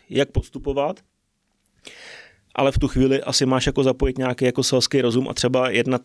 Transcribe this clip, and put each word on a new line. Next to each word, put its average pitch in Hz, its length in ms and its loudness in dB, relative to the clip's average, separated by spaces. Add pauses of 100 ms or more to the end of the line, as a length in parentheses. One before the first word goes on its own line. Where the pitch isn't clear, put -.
(100)
jak 139 220 0
postupovat. 139 680 -4 (1500)
Ale 135 180 0
v - 60 0
tu 139 100 0
chvíli 131 340 2
asi 135 240 0
máš 131 200 0
jako 143 160 0
zapojit 131 360 0
nějaký 127 260 -2
jako 127 180 2
selský 131 380 2
rozum 123 280 2
a - 60 -8
třeba 127 360 0
jednat 117 340 0